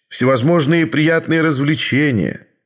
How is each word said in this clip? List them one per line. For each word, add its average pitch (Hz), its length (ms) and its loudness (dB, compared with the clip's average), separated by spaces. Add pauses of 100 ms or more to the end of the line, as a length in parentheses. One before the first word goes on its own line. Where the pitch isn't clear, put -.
всевозможные 151 800 0
приятные 160 540 0
развлечения, 143 1040 -2 (200)